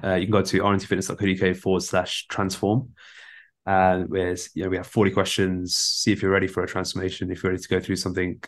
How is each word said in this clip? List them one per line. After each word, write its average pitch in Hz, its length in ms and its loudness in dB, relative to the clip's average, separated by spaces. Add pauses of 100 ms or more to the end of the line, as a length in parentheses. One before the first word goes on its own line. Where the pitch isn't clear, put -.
uh, 98 100 0
you 92 120 2
can 101 60 -2
go 104 100 4
to 95 220 0
R 101 100 4
N 98 60 2
T 95 60 -10
fitness 95 220 -2
dot 87 100 -6
co 101 80 -2
dot 98 80 4
U 92 60 -4
K 95 140 2
forward 92 300 0
slash - 440 -2
transform. 101 680 0 (720)
Uh, 92 340 4
where 90 320 -2
it's, - 240 -8
you 82 80 -4
know, 95 60 -2
we 92 60 0
have 90 120 -4
forty 101 240 4
questions, 92 680 0
see - 340 0
if 95 100 0
you're 95 100 2
ready 95 160 2
for 92 160 -2
a 85 40 -4
transformation, 92 640 -4
if 90 120 -8
you're 92 80 2
ready 90 100 -2
to - 80 -10
go 92 100 2
through 92 160 -2
something, 90 520 -4